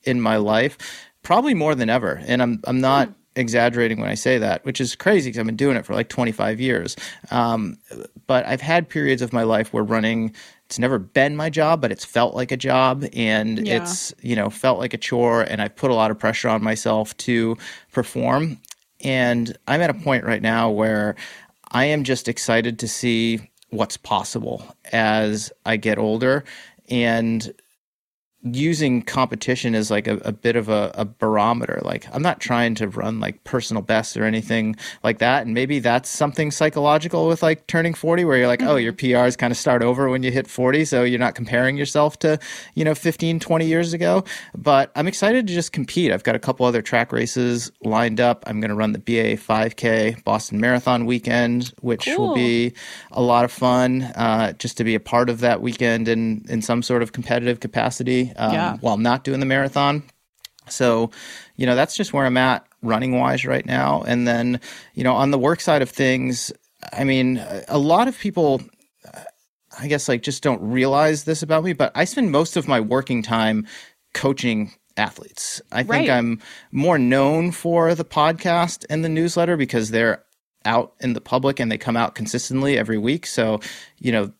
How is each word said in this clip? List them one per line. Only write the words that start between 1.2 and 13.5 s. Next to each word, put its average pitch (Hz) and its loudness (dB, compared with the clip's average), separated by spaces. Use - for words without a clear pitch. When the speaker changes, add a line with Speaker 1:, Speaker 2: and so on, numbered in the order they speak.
Speaker 1:
probably 247 2
more 156 2
than 120 0
ever. 101 0
And 123 0
I'm, 120 0
I'm 127 0
not 135 2
Speaker 2:
Hmm. - -16
Speaker 1:
exaggerating 117 2
when 104 -4
I 104 -2
say 123 0
that, 101 -2
which 135 -6
is 123 -4
crazy 180 2
'cause 113 -8
I've 113 -2
been 110 -2
doing 135 2
it 101 -4
for, 104 -6
like, 113 -2
twenty-five 110 -2
years. 127 -2
Um, 117 -2
but 127 0
I've 127 -4
had 165 0
periods 135 0
of 117 -4
my 120 0
life 110 0
where 110 0
running, 113 -2
it's - -10
never 127 0
been 139 0
my 156 -4
job, 156 2
but 117 0
it's - -10
felt - 0
like 123 -4
a 127 -4
job, 131 2
and 110 0